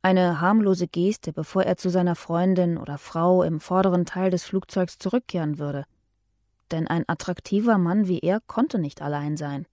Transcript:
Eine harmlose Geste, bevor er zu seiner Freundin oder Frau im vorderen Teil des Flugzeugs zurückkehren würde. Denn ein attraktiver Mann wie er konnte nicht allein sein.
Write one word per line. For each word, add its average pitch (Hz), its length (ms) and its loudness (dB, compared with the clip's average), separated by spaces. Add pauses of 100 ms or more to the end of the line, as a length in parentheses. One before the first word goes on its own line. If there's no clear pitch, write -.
Eine 180 380 4
harmlose 190 480 2
Geste, 185 440 -2
bevor 190 320 -2
er 180 120 2
zu 180 140 -2
seiner 175 240 2
Freundin 175 640 0
oder 143 180 -10
Frau 175 460 2
im 160 180 0
vorderen 180 460 2
Teil 185 240 -2
des 180 140 -2
Flugzeugs - 540 -4
zurückkehren 175 600 -4
würde. 143 260 -6 (880)
Denn 160 160 -2
ein 202 200 -2
attraktiver 202 680 0
Mann 185 320 2
wie 175 120 0
er 185 260 0
konnte 240 320 -2
nicht 151 240 -4
allein 147 340 -4
sein. 143 360 -8